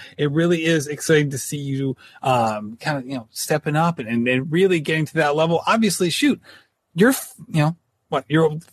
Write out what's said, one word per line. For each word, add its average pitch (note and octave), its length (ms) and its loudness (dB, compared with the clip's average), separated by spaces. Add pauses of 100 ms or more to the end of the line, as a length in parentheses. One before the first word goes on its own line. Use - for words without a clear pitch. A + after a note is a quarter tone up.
(180)
it D3 140 -2
really E3 340 0
is D#3 220 0
exciting D3 420 2
to C3+ 80 -6
see D3 220 -8
you, C3+ 360 -4 (280)
um, A2 540 0
kind D3+ 200 -4
of, B2+ 80 -8
you C3+ 80 -10
know, A#2 160 -10
stepping D3+ 460 -4
up E3+ 240 0
and, A2+ 100 -8
and, A#2 180 0
and C3 240 0
really F3+ 280 2
getting D#3 260 -2
to - 80 -8
that D3+ 220 2
level. E3 320 2
Obviously, F#3+ 420 2
shoot, C#4 320 0 (540)
you're, G#3+ 160 6
f-, - 240 -6 (140)
you D#3 120 2
know, D#3 160 0 (320)
what, C#3 200 -4
you're D#3 280 2 (160)